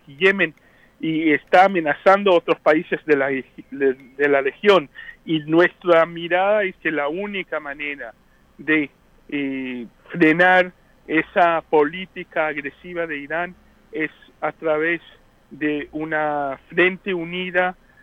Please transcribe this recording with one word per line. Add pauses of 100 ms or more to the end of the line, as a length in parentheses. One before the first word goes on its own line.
y
Yemen, (460)
y
está
amenazando
a
otros
países
de
la,
de, (280)
de
la
región. (340)
Y
nuestra
mirada
es
que
la
única
manera (440)
de (400)
eh, (220)
frenar (340)
esa
política
agresiva
de
Irán (360)
es (300)
a
través (480)
de
una (100)
frente
unida, (280)